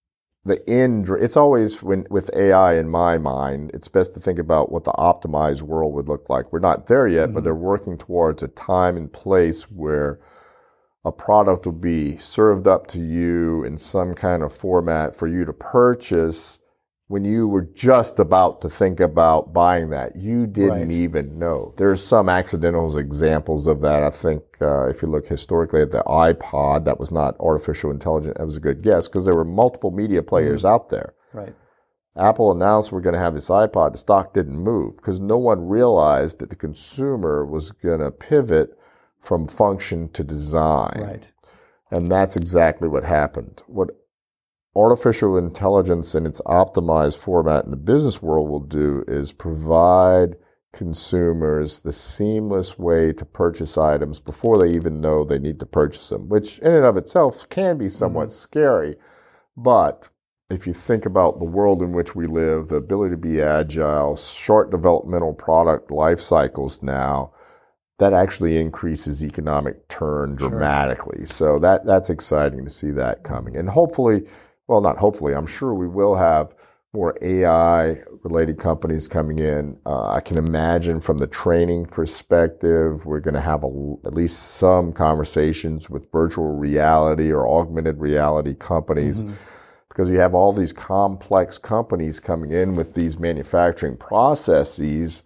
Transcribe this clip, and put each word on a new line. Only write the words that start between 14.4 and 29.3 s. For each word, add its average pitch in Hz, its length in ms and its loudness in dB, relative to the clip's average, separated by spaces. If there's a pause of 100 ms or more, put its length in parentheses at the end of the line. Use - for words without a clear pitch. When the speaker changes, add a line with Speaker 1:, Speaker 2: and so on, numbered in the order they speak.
Speaker 1:
of 73 100 -6
format 85 600 -2
for - 120 -6
you 85 200 -2
to 76 60 -6
purchase 120 1040 0 (500)
when 98 160 -4
you 110 240 0
were 98 140 2 (120)
just 123 460 4
about 90 400 2
to 85 100 -6
think 92 300 0
about 80 520 2
buying 87 380 2
that. 67 240 -8
You 113 320 -4
didn't 101 240 0 (180)
Speaker 2:
Right. 82 40 -6
Speaker 1:
even 78 480 -4
know. 82 360 -4
There's 95 300 2
some 104 220 4
accidental 85 720 0
examples 76 680 -2
of 76 140 2
that. 73 240 2
I 73 60 0
think, 78 320 -4 (180)
uh, 69 280 0
if - 140 -6
you 82 60 -2
look 76 180 -4
historically 82 560 -2
at 69 80 -2
the - 160 0
iPod, 76 800 0
that 69 160 -2
was - 100 -10
not 76 300 -2
artificial 76 500 -2
intelligence. 78 460 -4
That 80 80 -8
was 76 140 -8
a - 20 -14
good 69 220 -4
guess 95 260 2
'cause 92 160 -4
there 92 100 4